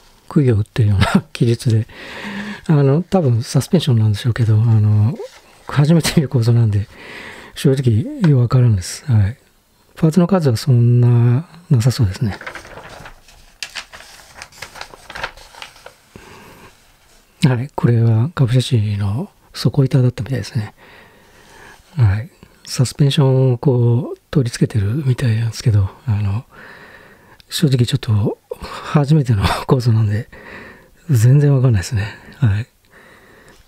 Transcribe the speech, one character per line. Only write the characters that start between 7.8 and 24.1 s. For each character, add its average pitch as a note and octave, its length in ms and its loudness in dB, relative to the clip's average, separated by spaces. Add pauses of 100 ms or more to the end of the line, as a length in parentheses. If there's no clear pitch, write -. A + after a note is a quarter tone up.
よ C#3+ 100 4
く B2 40 4
わ A#2+ 80 2
か B2+ 100 2
ら B2 60 4
ん A2+ 100 4
で F#2 60 -2
す。 - 240 -14
は G#2+ 220 2
い。 A#2 100 -8 (580)
パ E3 120 0
ー D#3 40 2
ツ E3+ 80 2
の F3 60 4
数 E3+ 240 0
は A2 80 0
そ - 140 -2
ん A#2+ 280 4
な A#2+ 480 2 (220)
な B2+ 140 4
さ B2+ 80 2
そ B2+ 120 0
う G2+ 40 2
で F#2 80 -4
す - 100 -4
ね。 F#2+ 140 -6 (4000)
は B2+ 180 0
い。 C#3+ 140 -8
こ - 100 -6
れ A#2+ 160 2
は A2+ 320 2
株 A#2+ 200 0
シ B2+ 40 2
ャ B2 40 2
シ B2 160 -2
ー G#2 200 -2
の G2+ 320 -6 (240)
底 C3+ 320 0
板 C3 160 0
だ B2 60 2
っ B2 40 0
た - 120 -10
み A2+ 80 -8
た C3 40 -6
い A#2 40 -6
で G#2 60 -8
す - 120 -8
ね。 G#2 160 -8 (1200)
は G#2 200 2
い。 B2 140 -10 (340)
サ - 180 -4
ス - 120 -4
ペ D3+ 100 2
ン C#3 60 2
シ D3+ 100 0
ョ C3+ 40 4
ン C3 280 2
を A#2+ 60 -2
こ B2 560 0